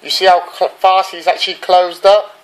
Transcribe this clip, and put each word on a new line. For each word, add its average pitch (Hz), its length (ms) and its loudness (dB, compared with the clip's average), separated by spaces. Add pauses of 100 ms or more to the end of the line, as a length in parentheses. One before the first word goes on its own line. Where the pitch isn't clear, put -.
You - 60 -16
see - 160 -4
how 175 260 4
cl-, - 180 -4
fast 190 420 -2
he's 170 160 -6
actually 180 280 -4
closed 180 500 0
up? 202 380 2